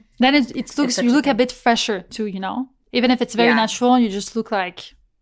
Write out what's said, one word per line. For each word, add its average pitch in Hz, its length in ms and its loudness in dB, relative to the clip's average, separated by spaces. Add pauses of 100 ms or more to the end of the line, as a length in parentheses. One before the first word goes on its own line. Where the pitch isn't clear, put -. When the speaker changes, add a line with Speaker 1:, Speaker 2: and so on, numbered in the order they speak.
(180)
Speaker 1:
Then 262 160 4
it, 277 160 2
it - 60 -12
Speaker 2:
It's - 220 -8
Speaker 1:
looks, 254 180 0
Speaker 2:
such - 80 0
Speaker 1:
you 240 60 2
Speaker 2:
a - 20 4
Speaker 1:
look 285 140 2
a 285 40 4
Speaker 2:
thing. 254 60 0
Speaker 1:
bit 240 160 2
fresher 226 480 -2
too, - 260 -8
you 190 140 -8
know? 214 280 -6 (240)
Even 247 180 2
if 247 100 2
it's 247 140 -4
very 233 160 4
Speaker 2:
Yeah. 233 60 4
Speaker 1:
natural, 240 420 2
you 233 100 2
just 196 280 -8
look, 220 140 -6
like, 185 440 -6 (280)